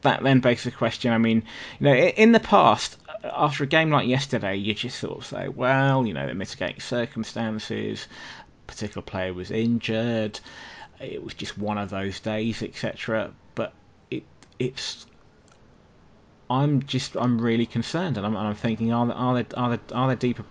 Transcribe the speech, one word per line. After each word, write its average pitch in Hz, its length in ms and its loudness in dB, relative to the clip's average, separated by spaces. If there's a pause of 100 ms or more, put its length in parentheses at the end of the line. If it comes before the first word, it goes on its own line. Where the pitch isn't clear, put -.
that 120 220 2
then 131 160 6
begs 123 240 2
the 123 80 -4
question. 120 400 0
I 113 60 4
mean, 113 260 4 (360)
you 135 60 2
know, 143 80 8
i-, 147 220 6
in 220 160 8
the 233 80 8
past, 143 580 4 (260)
after 147 400 0
a 139 40 -2
game 160 240 4
like 120 160 4
yesterday, 117 480 0
you 101 180 -2
just 120 260 -6
sort - 200 -6
of - 60 -14
say, 95 220 -6
"Well, 131 600 2
you 98 60 -2
know, 69 120 -4
the 64 80 -4
mitigating 92 460 -6
circumstances, 110 1300 -6 (580)
particular - 380 -10
player 92 300 -6
was 90 180 -8
injured, 113 880 0 (600)
it - 240 -10
was - 120 -12
just - 220 -12
one 104 200 -4
of 101 140 -4
those 98 280 -6
days," 110 440 -2
et - 120 -8
cetera. - 560 -4 (220)
But - 200 -6 (360)
it, - 140 -6 (340)
it's, - 480 -6 (1400)
I'm 139 340 2
just, - 320 -4
I'm 120 240 2
really 117 280 2
concerned, 156 500 -4
and 98 80 -4
I'm, 107 100 0
and 104 120 -2
I'm 104 80 -2
thinking, 113 360 -2
are 120 140 2
there, 117 100 -2
are 127 200 0
there, 120 100 0 (100)
are 123 140 0
there, 117 280 -4
are 127 100 2
there 131 80 2
deeper 117 360 -2